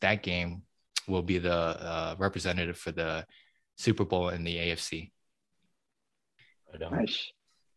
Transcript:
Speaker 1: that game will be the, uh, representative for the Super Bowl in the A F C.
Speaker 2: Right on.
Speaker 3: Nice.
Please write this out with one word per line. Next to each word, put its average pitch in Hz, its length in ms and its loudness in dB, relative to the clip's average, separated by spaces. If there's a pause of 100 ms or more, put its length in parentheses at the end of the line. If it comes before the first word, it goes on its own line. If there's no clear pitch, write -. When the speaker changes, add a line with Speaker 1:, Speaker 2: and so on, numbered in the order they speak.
Speaker 1:
that 101 220 4
game 87 400 -2 (440)
will 92 160 2
be 90 160 2
the, 87 160 2
uh, 82 640 0
representative 90 600 0
for - 140 -6
the 80 340 -2 (500)
Super 107 300 4
Bowl 90 240 2
in 85 140 -2
the 85 140 -2
A 85 140 2
F 82 60 -4
C. 82 340 -6 (1600)
Speaker 2:
Right 78 100 -10
on. 82 140 -2
Speaker 3:
Nice. - 340 0 (460)